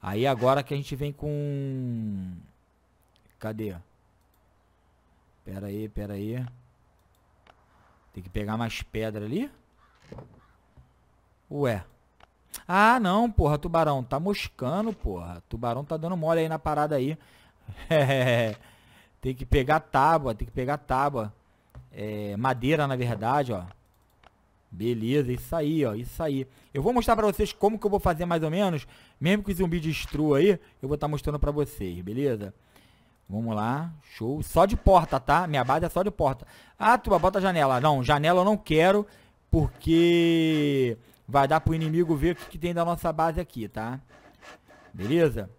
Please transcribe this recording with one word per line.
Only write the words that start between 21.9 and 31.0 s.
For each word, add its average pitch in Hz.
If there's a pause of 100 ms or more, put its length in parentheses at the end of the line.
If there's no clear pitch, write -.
É, 104
madeira, 131
na 135
verdade, 120
ó. 92 (1080)
Beleza, 120
isso 123
aí, 156
ó, 110
isso 123
aí. 139 (260)
Eu 135
vou 202
mostrar 240
pra 214
vocês 202
como 214
que -
eu 202
vou 196
fazer 175
mais 170
ou 156
menos. 175 (320)
Mesmo 196
que 202
o 190
zumbi 175
destrua 151
aí, 180 (200)
eu 135
vou 147
tá 147